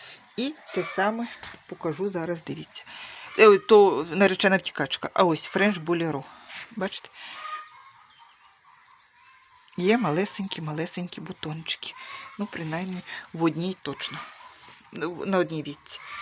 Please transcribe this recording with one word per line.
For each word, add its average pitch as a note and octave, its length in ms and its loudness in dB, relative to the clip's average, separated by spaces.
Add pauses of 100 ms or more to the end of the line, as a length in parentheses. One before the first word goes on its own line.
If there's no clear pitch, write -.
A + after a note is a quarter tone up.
(380)
І C#4 180 -2 (200)
те F#3 80 -2
саме A3 440 -2 (400)
покажу F3 420 -4
зараз, E3+ 340 -4
дивіться. D3+ 400 -12 (560)
Е, G#3 180 12
то F#3+ 540 8
наречена F#3+ 460 4
втікачка, - 560 -4
а G3 100 4
ось E3 200 2
френч G3 340 2
болеро. D#3+ 460 -2 (520)
Бачите? - 340 -8 (2750)
Є G3 200 4
малесенькі-малесенькі F3 1200 -4
бутончики. D#3+ 720 -10 (460)
Ну, G3+ 60 -4
принаймні, F3+ 560 -6 (320)
в E3 100 -2
одній E3+ 380 -2
точно. D3 380 -10 (720)
Ну, E3+ 340 -6
на G3 120 2
одній D#3+ 260 0
вітці. - 360 -14 (220)